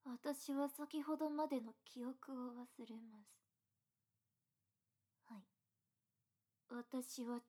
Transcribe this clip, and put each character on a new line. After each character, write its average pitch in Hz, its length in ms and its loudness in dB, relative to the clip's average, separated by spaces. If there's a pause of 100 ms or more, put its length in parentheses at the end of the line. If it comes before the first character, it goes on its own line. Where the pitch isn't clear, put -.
私 277 480 0
は 277 160 6
先 294 320 -2
ほ 311 160 4
ど 311 120 4
ま 302 180 4
で 269 140 4
の 226 120 -8 (120)
記 247 180 -6
憶 262 280 -4
を 247 200 -4
忘 247 360 -10
れ 226 120 -8
ま 220 240 -14
す。 - 60 -20 (2000)
は 208 40 -12
い。 196 100 -18 (1200)
私 247 560 -2
は 240 240 0